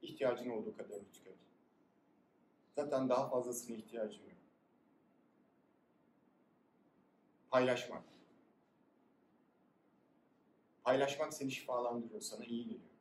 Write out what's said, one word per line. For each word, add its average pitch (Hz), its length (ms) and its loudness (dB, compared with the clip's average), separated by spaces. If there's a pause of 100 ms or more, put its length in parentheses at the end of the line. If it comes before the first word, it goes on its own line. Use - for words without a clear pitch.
İhtiyacın 120 480 0
olduğu 107 280 -4
kadarını 101 360 -12
tüket. - 220 -20 (1400)
Zaten 139 340 2
daha 127 200 4
fazlasına 120 460 -2
ihtiyacın 107 480 -6
yok. - 100 -18 (3250)
Paylaşmak. 127 540 4 (2750)
Paylaşmak 139 500 4
seni 135 180 -2
şifalandırıyor, 120 680 -2
sana 110 240 -8
iyi 120 180 -4
geliyor. 107 260 -8 (120)